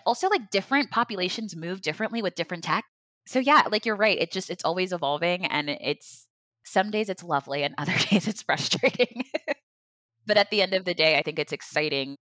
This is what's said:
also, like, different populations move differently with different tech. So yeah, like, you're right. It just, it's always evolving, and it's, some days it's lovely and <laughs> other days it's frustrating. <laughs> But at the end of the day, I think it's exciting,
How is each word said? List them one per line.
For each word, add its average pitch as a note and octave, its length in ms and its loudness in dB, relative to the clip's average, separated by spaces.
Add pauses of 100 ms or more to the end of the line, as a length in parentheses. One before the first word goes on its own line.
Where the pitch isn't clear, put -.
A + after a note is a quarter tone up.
also, F4 240 2
like, D4 200 0
different B3+ 420 0
populations G3+ 640 -2
move E3+ 260 -6
differently A3 400 -2
with F#3 140 -2
different E3+ 280 -6
tech. E3 220 0 (400)
So - 140 0
yeah, C#4 320 6
like, G#3 140 0
you're A3 100 0
right. G3+ 240 4
It E3+ 120 -2
just, - 180 -6
it's F3+ 160 -6
always F#3 260 0
evolving, E3+ 540 0
and D3 240 -2
it's, - 580 -6 (380)
some G#3 260 0
days G#3+ 180 -2
it's F#3 140 -6
lovely C#3+ 400 -2
and C#3+ 120 -4
<laughs> - 20 -6
other D3 200 -2 (120)
days G3 180 4
it's - 140 -6
frustrating. - 840 0 (220)
<laughs> - 60 -4 (720)
But G#3 120 4
at G3+ 120 4
the G#3 120 2
end F#3+ 120 2
of F#3 120 0
the F3+ 80 0
day, D#3+ 240 4
I D3 40 2
think D#3 180 -4
it's D3 120 -2
exciting, C#3 680 -4